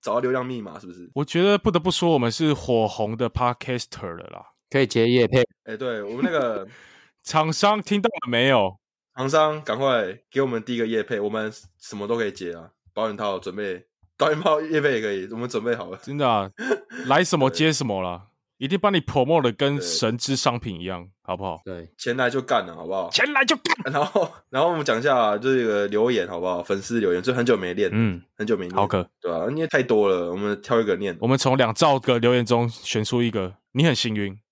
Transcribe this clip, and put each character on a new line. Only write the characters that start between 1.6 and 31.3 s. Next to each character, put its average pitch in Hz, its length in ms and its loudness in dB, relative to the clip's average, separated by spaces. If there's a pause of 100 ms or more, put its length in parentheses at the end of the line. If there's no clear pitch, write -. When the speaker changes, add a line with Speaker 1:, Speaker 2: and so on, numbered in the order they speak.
Speaker 2:
得 175 100 2
不 165 120 -2
说， - 180 2
我 160 80 4
们 117 140 2
是 151 240 2
火 113 320 2
红 107 280 -4
的 117 140 -2
podcaster 123 760 -4
了 85 240 -10
啦。 - 120 -16 (240)
Speaker 3:
可 - 120 2
以 131 80 4
接 117 200 4
业 120 200 4
配。 123 160 4 (220)
Speaker 1:
诶， 110 120 -10
对， 117 240 -6
我 101 140 -8
们 127 80 -4
那 180 80 0
个 117 360 -2 (260)
Speaker 2:
<laughs> - 300 -20
厂 160 300 0
商 208 260 2
听 202 220 -2
到 185 60 2
了 - 200 -4
没 120 200 2
有？ 101 280 4 (400)
Speaker 1:
厂 131 140 -4
商 156 320 2
赶 117 160 -4
快 117 400 0 (140)
给 135 100 0
我 139 60 2
们 117 160 -4
第 123 100 -6
一 117 60 -2
个 113 80 0
业 110 160 0
配， 107 160 -4
我 104 100 -2
们 107 240 -4 (260)
什 - 160 -14
么 101 120 -8
都 117 100 -2
可 113 80 0
以 101 60 -4
接 90 240 -10
啊， 85 160 -20 (240)
保 110 100 -2
险 107 100 -4
套 104 220 -4
准 90 180 -10
备， 95 300 -8 (320)
保 147 120 2
险 156 120 0
套 156 180 4
业 156 220 0
配 143 120 2
也 113 80 0
可 104 120 -2
以， 95 180 -4
我 113 60 -8
们 120 100 -6
准 117 160 -4
备 117 120 0
好 90 160 -10
了。 95 100 -14
Speaker 2:
真 139 160 -10
的 143 100 2
啊， 101 220 2 (280)
Speaker 1:
<laughs> - 280 -14
Speaker 2:
来 143 180 4
什 175 140 0
么 135 140 4
接 156 200 2
什 143 140 -2
么 101 160 -2
啦， 87 160 -6
Speaker 1:
对。 - 140 -20 (300)
Speaker 2:
一 131 60 -6
定 180 120 0
帮 202 140 2
你 170 80 2
promote 147 400 2
的 123 100 2
跟 143 300 0
神 - 340 -2
之 135 200 -2
商 123 240 0
品 92 200 -10
一 87 40 -12
样， 90 200 -8
Speaker 1:
对。 95 60 -20 (140)
Speaker 2:
好 92 120 -4
不 92 80 -8
好？ 87 220 -6
Speaker 3:
对。 87 320 -12
Speaker 1:
钱 120 180 -4
来 127 140 0
就 131 100 -4
干 123 240 0
了， 85 120 -12
好 82 100 -12
不 90 80 -6
好？ 92 160 -4
Speaker 2:
钱 - 240 2
来 269 100 2
就 285 120 0
干。 233 360 -4
Speaker 1:
然 147 140 2
后， 180 260 0 (180)
然 131 120 0
后 170 80 4
我 170 60 0
们 147 100 -4
讲 113 140 2
一 - 20 -6
下 120 340 4
这 127 300 2
个 104 220 0
留 107 240 2
言， 98 160 0
好 90 120 -8
不 90 60 -4
好？ 90 160 0
粉 98 180 -2
丝 117 200 -2
留 98 120 2
言， 90 120 0
就 123 100 0
很 123 100 0
久 120 140 4
没 92 160 -4
念， 98 180 0
Speaker 2:
嗯。 98 300 0 (140)
Speaker 1:
很 107 100 -6
久 110 100 2
没 92 120 -4
念， 92 80 -6
Speaker 2:
好 98 100 4
可。 95 240 -2 (100)
Speaker 1:
对 87 120 -6
啊， 85 180 -2
因 139 60 -4
为 160 100 -2
太 156 160 0
多 107 260 4
了， 87 220 0
我 87 60 -4
们 101 260 -4
挑 117 180 0
一 113 40 2
个 101 120 0
念。 92 240 -4
Speaker 2:
我 - 60 -2
们 127 100 4